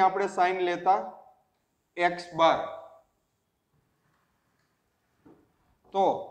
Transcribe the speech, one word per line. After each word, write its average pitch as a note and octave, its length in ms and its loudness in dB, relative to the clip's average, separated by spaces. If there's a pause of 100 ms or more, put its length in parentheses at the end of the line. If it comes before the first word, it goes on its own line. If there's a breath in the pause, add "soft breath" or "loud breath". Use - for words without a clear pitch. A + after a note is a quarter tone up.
આપણે F#3+ 220 0 (100)
sign F#3 320 2
લેતા F3+ 280 2 (1000)
x F3 280 -2 (140)
bar. D#3+ 180 4 (3250)
તો F#3+ 140 2 (240)